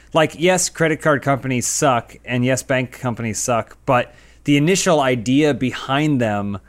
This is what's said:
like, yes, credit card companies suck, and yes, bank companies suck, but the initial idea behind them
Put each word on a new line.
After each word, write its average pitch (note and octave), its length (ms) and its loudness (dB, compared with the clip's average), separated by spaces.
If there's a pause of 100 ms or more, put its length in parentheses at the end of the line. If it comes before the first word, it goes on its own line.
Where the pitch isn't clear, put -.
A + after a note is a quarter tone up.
(120)
like, D#3+ 260 2
yes, F3+ 300 2
credit D#3 320 -2
card D3 220 2
companies C3 440 -2
suck, B2+ 480 -2 (120)
and B2 180 -2
yes, B2+ 180 0
bank B2+ 300 -4
companies A2+ 460 -6
suck, - 480 -4
but B2 280 0 (300)
the C#3+ 140 4
initial E3 420 2
idea C3 540 2
behind C3+ 680 -2
them G2+ 380 -2 (100)